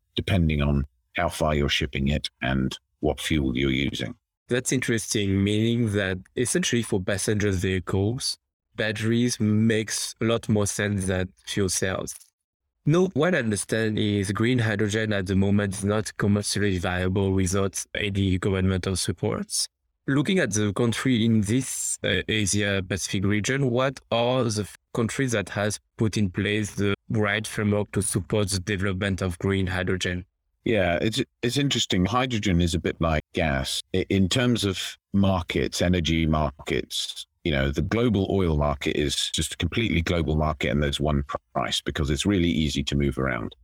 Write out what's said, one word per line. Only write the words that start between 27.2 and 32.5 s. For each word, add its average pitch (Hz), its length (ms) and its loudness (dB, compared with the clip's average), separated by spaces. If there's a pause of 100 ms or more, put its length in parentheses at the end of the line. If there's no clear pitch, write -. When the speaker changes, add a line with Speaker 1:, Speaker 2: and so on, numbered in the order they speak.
Speaker 2:
framework 104 460 0
to 98 100 0
support 104 480 0
the 98 100 0
development 98 640 -2
of 90 160 -4
green 98 280 0
hydrogen? 92 600 -4 (400)
Speaker 1:
Yeah, 92 340 2
it's, 113 220 0 (180)
it's 120 160 -2
interesting. 120 480 2
Hydrogen 104 560 0